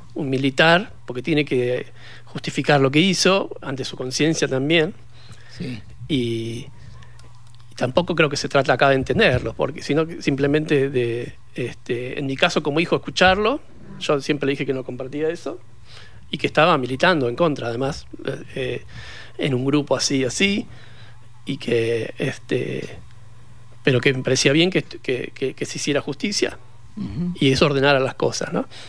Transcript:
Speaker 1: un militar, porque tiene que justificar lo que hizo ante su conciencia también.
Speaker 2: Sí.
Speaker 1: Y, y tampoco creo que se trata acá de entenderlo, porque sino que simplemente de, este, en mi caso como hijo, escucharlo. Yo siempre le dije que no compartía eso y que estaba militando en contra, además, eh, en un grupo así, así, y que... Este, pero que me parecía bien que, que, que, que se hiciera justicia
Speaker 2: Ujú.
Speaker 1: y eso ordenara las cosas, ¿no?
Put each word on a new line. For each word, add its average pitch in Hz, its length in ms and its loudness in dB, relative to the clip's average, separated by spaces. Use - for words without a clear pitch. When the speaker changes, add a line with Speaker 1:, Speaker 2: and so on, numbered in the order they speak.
Speaker 1:
un 143 140 -4
militar, 147 640 4
porque 123 160 -6
tiene 151 220 2
que 123 420 0
justificar - 560 2
lo 135 100 6
que 139 80 4
hizo 185 520 6
ante 135 220 -4
su - 120 -10
conciencia 147 520 0
también. 151 440 4
Speaker 2:
Sí. 123 240 -6
Speaker 1:
Y, 117 580 -2
y - 60 -16
tampoco 175 400 0
creo 156 120 4
que 139 80 -4
se 139 120 -4
trata 143 240 4
acá 139 160 4
de 135 80 6
entenderlo, 131 580 2
porque - 280 -2
sino 151 240 2
que 170 140 -10
simplemente 143 680 2
de, 120 440 -2
este, 123 640 -6
en 143 80 -2
mi 135 100 -2
caso 175 260 2
como 151 180 2
hijo, 170 160 2
escucharlo. 202 640 2
Yo 143 200 2
siempre 143 260 0
le 135 60 4
dije 135 140 -4
que 135 80 0
no 131 100 -4
compartía 135 440 -6
eso 170 320 -6
y 160 80 -6
que - 80 -2
estaba 160 320 6
militando 131 500 2
en 120 80 -2
contra, 143 320 2
además, 120 380 -2
eh, 127 300 -4
en 139 160 2
un 127 100 0
grupo 139 320 2
así, 131 280 2
así, 196 420 2
y - 120 -4
que... 117 600 0
Este, - 800 -4
pero 127 180 4
que 143 120 6
me 127 100 -2
parecía 135 300 4
bien 165 180 4
que, 170 120 2
que, - 520 -6
que, 135 200 -4
que - 120 -8
se - 120 -6
hiciera 143 220 0
justicia - 580 -2
Speaker 2:
Ujú. 175 440 -4
Speaker 1:
y 135 120 6
eso 131 140 4
ordenara 139 340 4
las 131 140 0
cosas, - 380 -2
¿no? 196 140 0